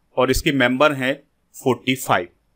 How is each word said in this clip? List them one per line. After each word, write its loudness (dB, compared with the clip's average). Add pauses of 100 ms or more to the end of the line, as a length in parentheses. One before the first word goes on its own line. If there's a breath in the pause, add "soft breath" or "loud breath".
(180)
और 2
इसके 0
मेंबर 2
हैं -2 (420)
फ़ोर्टी -2
फ़ाइव। -2 (280)